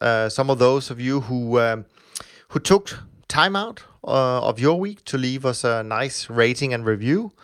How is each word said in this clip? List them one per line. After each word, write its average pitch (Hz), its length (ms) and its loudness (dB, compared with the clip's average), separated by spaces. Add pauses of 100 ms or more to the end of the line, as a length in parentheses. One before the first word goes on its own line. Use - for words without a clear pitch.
uh, 110 300 2
some 135 220 0
of 127 80 0
those 131 320 4
of 120 100 -10
you 131 200 -2
who, 120 380 0
um, 113 260 0 (640)
who - 100 -2
took - 400 2 (280)
time 185 280 2
out, 220 260 -6 (220)
uh, 127 400 0
of 107 160 -2
your 156 200 4
week 202 260 -8
to 135 120 -6
leave 131 260 -4
us 127 200 -2
a 117 180 0
nice 113 480 -6
rating 120 420 2
and 117 140 -4
review. 123 480 0 (100)